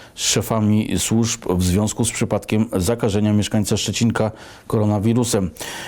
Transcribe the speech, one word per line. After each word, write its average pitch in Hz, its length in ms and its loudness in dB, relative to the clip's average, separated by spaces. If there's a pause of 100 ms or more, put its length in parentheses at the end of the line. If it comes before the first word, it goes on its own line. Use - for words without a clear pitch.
(140)
z - 100 -8
szefami 107 760 2
służb 113 520 0
w 92 120 2
związku 104 420 0
z - 80 -2
przypadkiem 107 600 -2
zakażenia 104 600 0
mieszkańca 104 440 0
Szczecinka 110 540 0 (360)
koronawirusem. 107 840 0 (380)